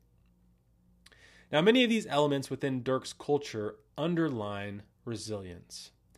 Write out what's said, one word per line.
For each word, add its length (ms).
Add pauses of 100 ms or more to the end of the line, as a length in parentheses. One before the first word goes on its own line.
(1500)
Now, 120
many 200
of 60
these 180
elements 440
within 320
Dirk's 320
culture 600 (200)
underline 840 (240)
resilience. 840 (260)